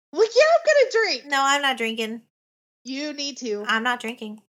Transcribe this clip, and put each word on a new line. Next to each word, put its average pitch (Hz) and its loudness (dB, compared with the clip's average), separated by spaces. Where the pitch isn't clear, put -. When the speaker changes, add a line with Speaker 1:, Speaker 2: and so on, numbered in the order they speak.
Speaker 1:
Well, 330 2
yeah, 453 4
I'm 640 4
gonna 587 4
drink. 262 -6
Speaker 2:
No, 285 0
I'm 277 4
not 269 0
drinking. 226 -6
Speaker 1:
You 277 -8
need 285 -10
to. 208 -6
Speaker 2:
I'm 220 0
not 247 -2
drinking. 220 -12